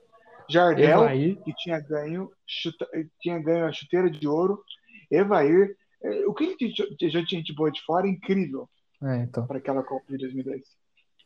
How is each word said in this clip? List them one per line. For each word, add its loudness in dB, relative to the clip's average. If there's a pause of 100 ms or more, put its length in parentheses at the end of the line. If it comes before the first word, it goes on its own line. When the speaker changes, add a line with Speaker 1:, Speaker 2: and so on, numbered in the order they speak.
(500)
Speaker 1:
Jardel, 6
Speaker 2:
Evair. 2
Speaker 1:
que -8
tinha -6
ganho, -6 (160)
chuta-, -8 (320)
tinha -4
ganho 0
a -2
chuteira 0
de -4
ouro, 0 (500)
Evair. 4 (260)
É, -2
o 0
que -4
ele -4
deixou, -2 (120)
deixou 0
de -6
gente -6
boa 0
de -10
fora 0
é 0
incrível -2 (340)
Speaker 2:
É, -2
então. -4
Speaker 1:
pra -8
aquela -2
Copa -8
de -6
dois -8
mil -6
e -14
dois. -8 (640)